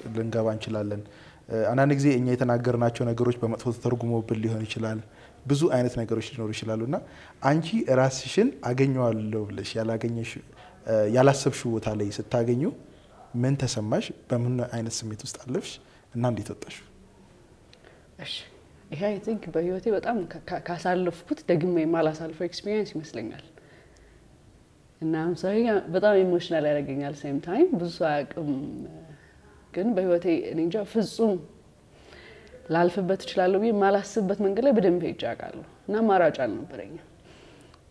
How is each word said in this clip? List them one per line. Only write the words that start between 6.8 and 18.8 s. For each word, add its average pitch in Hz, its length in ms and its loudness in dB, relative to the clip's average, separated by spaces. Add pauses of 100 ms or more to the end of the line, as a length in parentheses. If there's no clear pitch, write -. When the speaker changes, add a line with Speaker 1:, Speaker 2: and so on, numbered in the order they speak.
Speaker 1:
እና 143 140 -2 (460)
አንቺ 156 240 4 (280)
ራስሽን 135 540 2 (140)
አገኘዋለሁ 120 840 0
ብለሽ 98 280 -8
ያላገኘሽ፣ 113 580 -4 (560)
እ፣ 113 60 2 (160)
ያላሰብሽው 131 600 4
ቦታ 113 220 -2
ላይ 104 180 -2
ስታገኙ 120 540 0 (720)
ምን 127 200 2
ተሰማሽ? 117 500 -2 (180)
በምን 123 320 0 (120)
አይነት 113 260 -6
ስሜት 107 280 -8
ውስጥ - 180 -14
አለፍሽ? 135 340 -8 (380)
እና 120 160 -4
እንዴት 104 220 -4
ወጣሽ? - 280 -14 (1400)
Speaker 2:
እሺ፣ - 140 -12 (540)